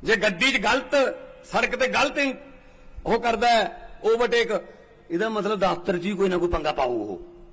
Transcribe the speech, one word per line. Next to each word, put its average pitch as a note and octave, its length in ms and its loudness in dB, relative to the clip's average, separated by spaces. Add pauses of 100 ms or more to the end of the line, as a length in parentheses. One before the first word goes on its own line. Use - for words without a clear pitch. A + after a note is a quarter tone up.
ਜੇ F#3+ 120 2
ਗੱਡੀ G#3 360 0
'ਚ B3+ 60 0
ਗਲਤ, B3 580 0 (300)
ਸੜਕ A#3+ 300 2
ਤੇ B3+ 120 2
ਗਲਤ B3 300 0
ਇੰ-, C#4 180 0 (720)
ਉਹ A3 140 2
ਕਰਦਾ A#3 300 2
ਹੈ, A3 400 0 (140)
ਓਵਰਟੇਕ, A3+ 600 2 (480)
ਇਹਦਾ F#3+ 180 0
ਮਤਲਬ G#3 300 -2
ਦਫ਼ਤਰ F3+ 380 0
'ਚ E3+ 80 -4
ਹੀ G3+ 60 -2
ਕੋਈ F#3+ 180 2
ਨਾ F3+ 80 0
ਕੋਈ F3 120 0
ਪੰਗਾ D#3 220 -2
ਪਾਊ B2+ 220 0
ਉਹ G#2 240 -4 (360)